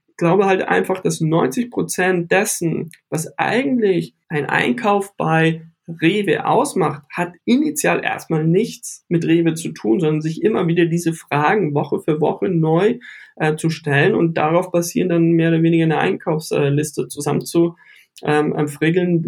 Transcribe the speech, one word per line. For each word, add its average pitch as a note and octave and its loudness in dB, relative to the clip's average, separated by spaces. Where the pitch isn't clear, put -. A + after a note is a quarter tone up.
glaube F#3 4
halt F#3+ 2
einfach, F#3 0
dass E3 -2
neunzig A#3 0
Prozent F3 -2
dessen, F3+ 0
was D#3+ -4
eigentlich A3 0
ein D3 -2
Einkauf G3+ 0
bei D#3+ 0
Rewe E3+ 0
ausmacht, E3 0
hat F3 -6
initial A#3+ 0
erstmal - -2
nichts G3 -2
mit E3 0
Rewe E3 2
zu D#3+ -8
tun, G#3+ 0
sondern D#3 0
sich D#3+ -6
immer G#3+ 0
wieder E3+ 0
diese E3 -2
Fragen D3+ 0
Woche E3+ -2
für D#3 -2
Woche G3 -2
neu, F3 2
äh, D#3 -2
zu D#3+ -2
stellen D3+ 2
und E3 0
darauf E3 0
basieren F3 -2
dann E3+ 4
mehr E3 2
oder E3 2
weniger E3 4
eine D#3 2
Einkaufsliste D3+ -2
zusammen - -4
zu, E3+ 0
ähm, D3+ 0
ähm, D3+ 0
frickeln, E3+ 0